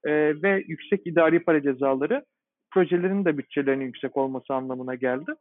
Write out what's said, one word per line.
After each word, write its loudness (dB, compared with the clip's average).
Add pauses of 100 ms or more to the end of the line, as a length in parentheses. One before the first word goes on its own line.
E, 0 (300)
ve 0
yüksek -4
idari 4
para 4
cezaları 0 (460)
projelerin 2
de 0
bütçelerinin -2
yüksek -8
olması -4
anlamına -6
geldi. -4